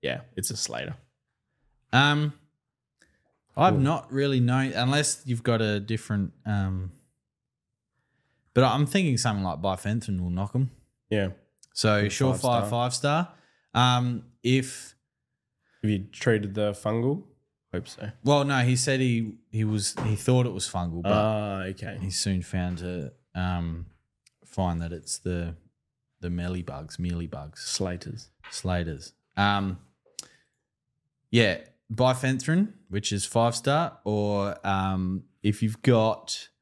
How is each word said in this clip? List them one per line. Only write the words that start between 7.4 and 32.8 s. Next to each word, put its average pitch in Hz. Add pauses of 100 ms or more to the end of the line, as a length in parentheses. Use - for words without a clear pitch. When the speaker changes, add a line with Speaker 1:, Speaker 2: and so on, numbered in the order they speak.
Speaker 2:
but 123
I'm 131
thinking 160
something 104
like 82
bifenthrin 98
will 90
knock 95
'em. 127 (380)
Speaker 1:
Yeah. 101 (440)
Speaker 2:
So 107
Speaker 1:
Or 104
Speaker 2:
Surefire 131
Speaker 1:
five 123
star. 117
Speaker 2:
five 120
star. 156 (400)
Um, 123 (180)
if 127 (840)
Speaker 1:
Have 107
you 101 (120)
treated 104
the 104
fungal? 117 (500)
Hope 87
so. - (120)
Speaker 2:
Well, 143
no, 139
he 127
said 131
he, 117 (180)
he 110
was, 107 (100)
he 107
thought 127
it 120
was 90
fungal, 87
but 101
Speaker 1:
Ah, 104
okay. 98
Speaker 2:
he 95
soon 92
found 90
to, 90 (220)
um, 85 (600)
find 87
that 85
it's -
the, 85 (640)
the 87
mealybugs, 87
mealybugs. 85
Speaker 1:
Slaters. - (220)
Speaker 2:
Slaters. 82 (240)
Um, 98 (1500)
yeah, 110 (340)
bifenthrin, 131 (160)